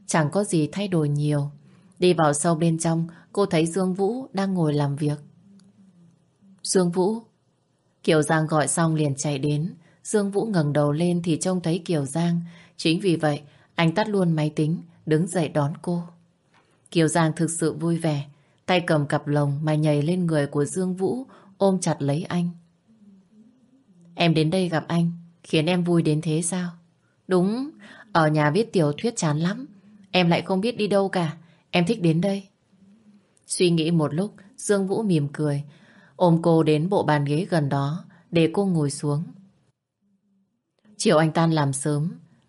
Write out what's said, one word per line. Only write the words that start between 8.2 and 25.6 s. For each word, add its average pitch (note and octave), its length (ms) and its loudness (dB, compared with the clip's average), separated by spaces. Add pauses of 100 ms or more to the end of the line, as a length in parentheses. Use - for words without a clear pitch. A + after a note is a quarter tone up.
Giang D#3 260 0
gọi D3+ 200 0
xong E3 280 0
liền D3 200 0
chạy C#3+ 240 -4
đến. D3 340 -2 (300)
Dương G3+ 280 -2
Vũ G3+ 140 0
ngẩng D#3+ 280 0
đầu D3 180 2
lên F3 320 0
thì D#3+ 140 0
trông F#3 240 -4
thấy E3+ 240 -2
Kiều D3+ 200 -2
Giang. E3+ 360 -2 (360)
Chính E3+ 220 0
vì F#3 160 0
vậy, D3+ 260 0 (340)
anh E3 200 2
tắt G#3+ 140 0
luôn F#3 220 2
máy D3+ 180 0
tính, D#3 280 -2 (280)
đứng D#3 220 2
dậy E3 220 -2
đón D3 320 -2
cô. F3 220 -4 (880)
Kiều E3 160 4
Giang D#3+ 280 2
thực E3 160 -2
sự D#3 220 -2
vui E3 240 -2
vẻ, D3+ 280 -2 (400)
tay F3+ 220 0
cầm D3 200 2
cặp D3 200 -4
lồng C#3+ 380 0
mà D3+ 100 0
nhảy D3+ 260 2
lên F3 240 0
người D3+ 220 0
của C#3+ 180 -2
Dương F#3 300 -4
Vũ, F3+ 300 -2 (320)
ôm F#3+ 220 2
chặt D#3+ 220 -4
lấy C#3+ 220 -2
anh. F3 260 -2 (1700)
"Em E3+ 180 2
đến D#3 160 2
đây F#3 200 0
gặp D#3 180 -2
anh, E3+ 240 0 (320)
khiến D#3 220 0